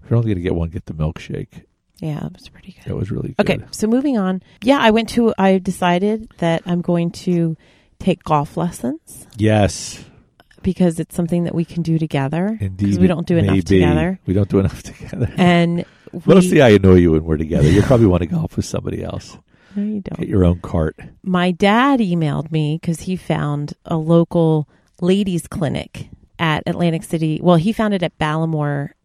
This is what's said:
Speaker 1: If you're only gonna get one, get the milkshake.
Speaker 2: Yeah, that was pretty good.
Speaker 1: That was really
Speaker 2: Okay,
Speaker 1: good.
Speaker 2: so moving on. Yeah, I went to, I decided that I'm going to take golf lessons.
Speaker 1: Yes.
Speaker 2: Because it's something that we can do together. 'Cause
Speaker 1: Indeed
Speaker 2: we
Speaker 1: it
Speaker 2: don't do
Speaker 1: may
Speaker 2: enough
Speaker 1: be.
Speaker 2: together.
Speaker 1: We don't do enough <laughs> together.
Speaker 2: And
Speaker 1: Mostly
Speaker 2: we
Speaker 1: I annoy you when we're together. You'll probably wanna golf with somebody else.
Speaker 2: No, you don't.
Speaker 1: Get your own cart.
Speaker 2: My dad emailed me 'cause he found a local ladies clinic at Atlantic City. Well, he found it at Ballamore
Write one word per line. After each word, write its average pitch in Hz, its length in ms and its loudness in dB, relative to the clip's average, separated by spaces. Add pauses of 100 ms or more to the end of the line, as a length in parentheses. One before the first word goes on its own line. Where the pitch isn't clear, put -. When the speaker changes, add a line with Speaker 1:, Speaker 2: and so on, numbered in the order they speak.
Speaker 1:
If - 60 -20
you're 117 80 2
only 113 160 0
gonna 87 100 -4
get 87 120 -2
one, 82 140 -4
get 87 180 -10
the 87 60 -12
milkshake. - 680 -8 (360)
Speaker 2:
Yeah, 156 220 -8
that 170 120 -10
was - 160 -20
pretty - 240 -20
good. - 180 -20
Speaker 1:
That 98 60 -6
was - 140 -6
really - 280 -8
Speaker 2:
Okay, - 180 0
Speaker 1:
good. - 140 -12
Speaker 2:
so - 160 -4
moving 262 300 0
on. 185 240 -2 (220)
Yeah, 269 160 2
I 220 120 4
went 220 180 0
to, 233 280 0
I 190 220 4
decided 190 720 -2 (100)
that 165 260 0
I'm 175 160 -2
going 170 300 -2
to 170 440 -2 (440)
take - 240 -2
golf 151 340 -2
lessons. 202 720 -8 (100)
Speaker 1:
Yes. 107 680 0 (580)
Speaker 2:
Because 175 380 0
it's - 160 -10
something 170 300 -2
that - 100 -6
we 170 100 -2
can - 180 -8
do 165 140 0
together. 156 600 -4
'Cause 202 80 -4
Speaker 1:
Indeed 98 300 -2
Speaker 2:
we 180 80 4
Speaker 1:
it - 20 4
Speaker 2:
don't - 200 0
do 175 80 0
Speaker 1:
may 104 80 2
Speaker 2:
enough 98 120 2
Speaker 1:
be. 95 80 2
Speaker 2:
together. 95 600 2
Speaker 1:
We 92 80 -2
don't 101 160 0
do 101 100 2
enough - 240 -2
<laughs> - 80 -16
together. - 460 -6
Speaker 2:
And 175 480 2 (400)
Speaker 1:
Mostly 180 320 6
Speaker 2:
we 147 40 6
Speaker 1:
I 123 80 8
annoy 98 260 8
you 87 160 6
when 78 120 2
we're 80 140 -2
together. 76 320 2
You'll 98 140 4
probably 113 240 4
wanna 87 200 2
golf 82 300 -4
with 101 80 -4
somebody 90 380 -8
else. - 340 -12 (380)
Speaker 2:
No, 202 80 -4
you 214 180 -6
don't. - 180 -12
Speaker 1:
Get - 100 -6
your 92 160 2
own 87 140 2
cart. - 360 -4 (280)
Speaker 2:
My 180 280 0
dad 233 480 2
emailed 160 520 -2
me 156 320 -2
'cause 165 180 -4
he 180 140 -6
found 147 580 -6 (120)
a 170 120 -4
local 160 680 2 (340)
ladies 185 460 0
clinic - 640 -8 (280)
at 156 300 -2
Atlantic 165 360 -2
City. 160 380 -4
Well, 175 160 4
he 180 160 0
found 214 200 -2
it 175 100 -2
at 151 160 -6
Ballamore 151 720 -4 (140)